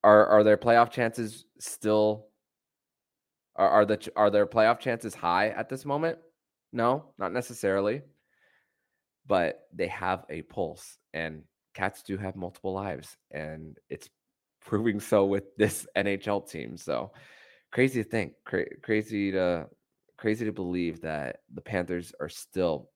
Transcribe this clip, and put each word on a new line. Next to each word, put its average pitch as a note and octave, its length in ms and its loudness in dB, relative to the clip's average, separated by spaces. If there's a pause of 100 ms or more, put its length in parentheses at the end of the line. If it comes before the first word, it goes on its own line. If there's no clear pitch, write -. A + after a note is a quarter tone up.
Are, G#2 220 10
are G#2+ 180 6
their G#2+ 140 6
playoff A#2 320 4
chances A2+ 560 -4 (140)
still, G#2+ 640 0 (1300)
are, F#2 140 4
are G#2 160 6
the G#2 120 0
ch-, - 180 -14
are G#2 160 6
their G#2 160 4
playoff A2+ 320 2
chances A#2 340 -6
high F#2 360 0
at A2 200 -8
this C3 160 -12
moment? D#3 320 -4 (560)
No, B2 320 0 (120)
not F2+ 160 -4
necessarily. A2 680 -2 (1300)
But F2 460 0
they E2+ 140 -4
have F#2 420 -6
a D#2+ 140 -10
pulse, - 540 -10 (160)
and D#2 300 -8 (300)
Cats - 280 -6
do G2 160 -8
have F#2+ 180 -8
multiple F#2 380 -10
lives, F#2 440 -8 (120)
and D#2 480 -12 (120)
it's - 200 -14 (520)
proving G#2+ 380 0
so G2+ 260 2
with G2 320 -4
this - 280 0 (100)
N G2 120 0
H G2 200 -4
L G2+ 140 -2
team. A#1+ 360 -12
So - 340 -6 (600)
crazy B2+ 320 0
to - 60 -8
think, G#2+ 240 -4 (120)
cra-, - 360 -4
crazy G#2+ 500 -2
to, F2+ 360 -2 (500)
crazy A2 280 -2
to G#2+ 60 -4
believe F2 500 -4
that D2+ 400 -8 (120)
the - 80 -14
Panthers F2 580 -6
are D#2 100 -8
still D#2+ 680 -4